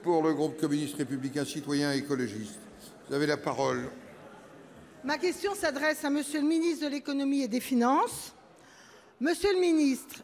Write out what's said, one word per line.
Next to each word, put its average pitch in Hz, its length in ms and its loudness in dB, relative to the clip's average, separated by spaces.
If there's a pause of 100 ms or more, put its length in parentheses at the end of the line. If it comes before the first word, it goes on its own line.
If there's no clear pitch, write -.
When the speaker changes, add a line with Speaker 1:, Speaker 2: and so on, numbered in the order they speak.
Speaker 1:
pour 170 180 4
le 156 140 4
groupe 147 240 0
communiste 147 380 0
républicain 135 480 -4
citoyen 143 480 -2
et 139 40 0
écologiste. 113 640 -4 (480)
Vous 135 80 -4
avez 147 100 2
la 147 120 2
parole. 127 520 -2 (1120)
Speaker 2:
Ma 285 140 0
question 359 380 0
s'adresse 311 500 0
à 285 60 0
Monsieur 285 300 0
le 285 60 4
ministre 320 380 2
de 294 60 -2
l'économie 277 500 0
et 262 60 0
des 233 120 -2
finances. 269 760 2 (840)
Monsieur 339 340 2
le 370 60 4
ministre, 311 640 2